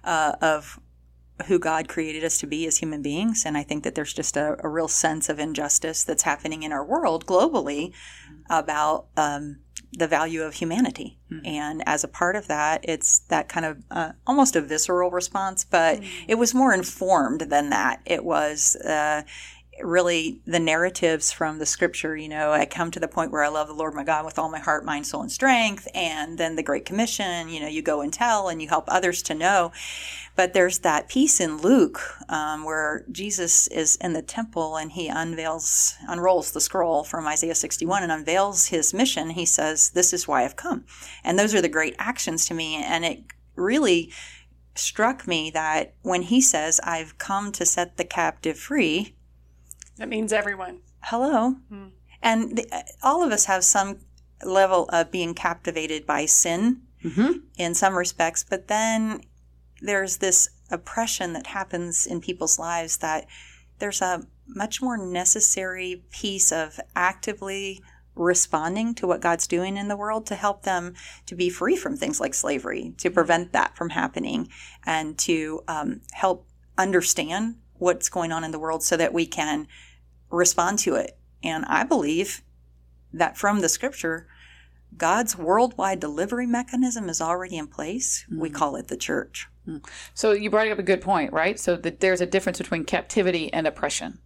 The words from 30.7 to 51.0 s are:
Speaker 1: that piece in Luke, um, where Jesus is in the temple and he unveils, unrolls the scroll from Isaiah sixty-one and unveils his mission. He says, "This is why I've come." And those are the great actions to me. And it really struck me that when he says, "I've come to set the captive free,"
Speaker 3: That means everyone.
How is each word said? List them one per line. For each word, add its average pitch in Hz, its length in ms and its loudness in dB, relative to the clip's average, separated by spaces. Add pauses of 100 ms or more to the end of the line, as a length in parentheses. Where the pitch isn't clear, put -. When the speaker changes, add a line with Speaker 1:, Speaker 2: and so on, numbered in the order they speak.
Speaker 1:
that 151 280 2
piece - 320 4
in 156 180 -2
Luke, 196 420 6 (280)
um, 156 360 -4
where 156 480 -2
Jesus 185 560 0
is 156 320 2
in 170 140 -2
the 156 80 -2
temple 165 540 -4
and 156 140 -6
he 170 160 -6
unveils, 160 880 -2 (140)
unrolls 175 420 2
the 156 100 -6
scroll 165 440 2
from 160 240 -6
Isaiah 160 260 0
sixty-one 175 480 0
and 170 80 -2
unveils 165 560 2
his 156 260 2
mission. 165 380 0
He 170 160 -4
says, - 440 2
"This - 220 4
is 175 140 -2
why 135 160 4
I've 131 140 -2
come." - 300 -6 (360)
And 233 160 2
those 214 160 4
are 190 80 6
the 170 60 2
great 156 320 0
actions 165 460 -2
to 170 80 -4
me. 160 200 -4
And 165 300 -2
it - 180 -4 (320)
really 185 560 2 (640)
struck - 540 -2
me 160 220 -2
that 156 520 -2
when 180 200 0
he 226 180 4
says, 165 420 4
"I've 160 360 -6
come 202 340 -4
to 180 120 -4
set 175 320 0
the 175 80 -2
captive 160 540 -2
free," 208 560 0 (840)
Speaker 3:
That 220 120 -10
means 220 240 -2
everyone. 196 500 -4 (200)